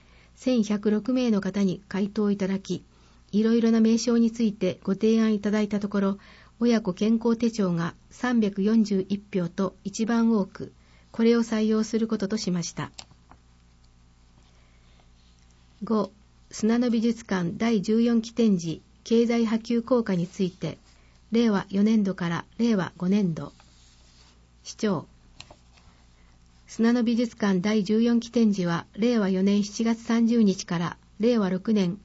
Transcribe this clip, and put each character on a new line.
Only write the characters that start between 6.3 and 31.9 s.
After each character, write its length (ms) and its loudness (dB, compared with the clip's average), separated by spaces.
親 220 2
子 120 -4
健 240 0
康 180 0
手 160 0
帳 220 -2
が 220 -4
三 280 -2
百 240 0
四 200 4
十 260 -2
一 120 -4
票 160 -2
と 340 -4
一 220 -6
番 260 2
多 140 2
く、 260 -14
こ 120 -2
れ 120 6
を 80 2
採 260 0
用 140 2
す 140 -4
る 100 -2
こ 100 -2
と 100 -4
と 100 -4
し 140 -4
ま 120 -2
し 100 -10
た。 180 -10
五、 280 -2
砂 280 0
の 100 2
美 120 0
術 240 -2
館 320 -4
第 240 0
十 200 0
四 200 2
期 120 -8
展 260 2
示、 220 -8
経 220 2
済 200 0
波 120 -2
及 240 -2
効 220 2
果 120 -2
に 120 -2
つ 160 -4
い 80 -2
て、 260 -10
令 180 2
和 200 0
四 140 0
年 200 4
度 120 -2
か 140 -4
ら 160 -6
令 180 2
和 220 -2
五 120 -2
年 240 2
度。 180 -10
市 120 -18
長、 320 -4
砂 240 0
の 120 2
美 120 0
術 220 -2
館 220 0
第 240 0
十 180 0
四 180 2
期 120 -10
展 220 2
示 140 -2
は、 180 -2
令 220 0
和 100 0
四 140 0
年 200 2
七 200 -6
月 200 -2
三 240 2
十 140 2
日 240 2
か 120 -4
ら 200 -6
令 180 2
和 120 2
六 220 -2
年 340 0